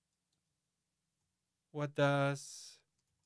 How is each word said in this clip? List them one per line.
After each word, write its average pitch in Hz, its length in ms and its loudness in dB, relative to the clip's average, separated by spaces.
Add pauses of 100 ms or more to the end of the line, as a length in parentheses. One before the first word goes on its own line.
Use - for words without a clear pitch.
(1700)
what 147 220 -6
does 143 840 0 (480)